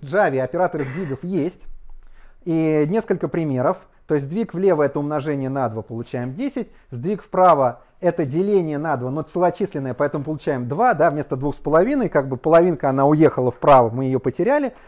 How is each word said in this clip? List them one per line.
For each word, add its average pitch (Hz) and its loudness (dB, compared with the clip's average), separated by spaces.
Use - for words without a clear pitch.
Java, 151 0
операторы 165 -2
сдвигов 135 -8
есть, 180 -4
и 160 2
несколько 190 -2
примеров. 147 -2
То 156 0
есть 143 -2
сдвиг 190 -6
влево — 175 2
это 143 -2
умножение 143 -4
на 135 -2
два, 110 -8
получаем 120 -8
десять, 247 -6
сдвиг 147 -6
вправо — 151 4
это 170 0
деление 165 0
на 151 -2
два, 127 -4
но 151 -4
целочисленное, 156 -2
поэтому 147 -2
получаем 139 -4
два, 214 0
да, 165 2
вместо 147 -4
двух 135 -4
с - -20
половиной, 190 2
как 170 0
бы 131 -4
половинка, 165 2
она 135 2
уехала 143 4
вправо, 127 6
мы 131 -4
её 131 0
потеряли, 233 -2